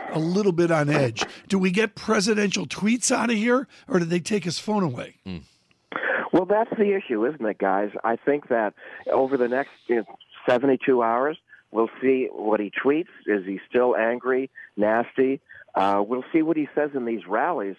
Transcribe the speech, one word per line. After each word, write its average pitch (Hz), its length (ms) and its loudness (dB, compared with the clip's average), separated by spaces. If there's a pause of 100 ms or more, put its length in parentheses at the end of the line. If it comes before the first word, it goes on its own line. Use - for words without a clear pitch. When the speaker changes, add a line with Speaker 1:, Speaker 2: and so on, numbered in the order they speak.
(140)
Speaker 1:
a 160 60 0
little 185 340 2
bit 170 180 2
on 147 180 2
edge. 139 360 0 (240)
Do 190 100 2
we 190 120 4
get 220 240 0
presidential 208 720 0
tweets 226 460 0
out 233 180 0
of 233 60 2
here, 240 320 2 (200)
or 180 120 2
do 170 60 0
they 175 160 0
take 208 240 -2
his 170 120 -4
phone 214 260 -2
away? 123 320 -6 (100)
Speaker 2:
Mm. 87 160 -10 (920)
Speaker 3:
Well, 180 140 2
that's 214 320 2
the 202 180 2
issue, 117 300 -2
isn't 135 200 -4
it, 101 120 -2
guys? 98 340 0 (120)
I 117 120 0
think 143 340 -2
that 113 240 0 (380)
over 131 260 2
the 123 100 2
next, 127 240 -2 (160)
you 120 100 2
know, 104 80 -2 (420)
seventy-two 127 560 2
hours, 123 340 0 (340)
we'll 113 180 0 (120)
see 131 300 2
what 104 280 0
he 101 120 -4
tweets. 151 360 0 (180)
Is 98 200 0
he 95 140 -6 (100)
still 123 260 2
angry, 123 540 0 (280)
nasty? 117 640 2 (340)
Uh, 202 300 2
we'll 127 260 -4
see 160 100 2
what 160 160 0
he 147 160 -2
says 147 200 0
in 127 120 -4
these 110 220 -6
rallies 107 520 -2